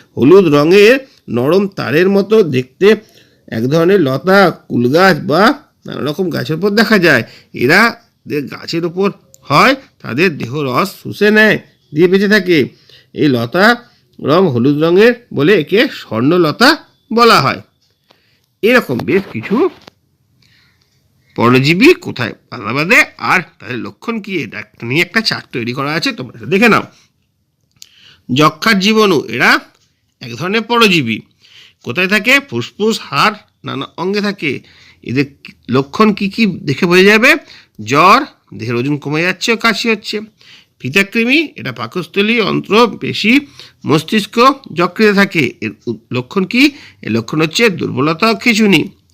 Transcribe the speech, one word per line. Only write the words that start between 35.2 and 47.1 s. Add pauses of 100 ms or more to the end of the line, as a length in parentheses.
লক্ষণ
কি
কি
দেখে
বোঝা
যাবে? (500)
জ্বর, (320)
দেহের
ওজন
কমে
যাচ্ছে,
কাশি
হচ্ছে। (580)
ফিতাকৃমি,
এটা
পাকস্থলী,
অন্ত্র,
পেশি, (460)
মস্তিষ্ক, (200)
যকৃতে
থাকে। (100)
এর (160)
উ-, (140)
লক্ষণ
কি? (300)
এর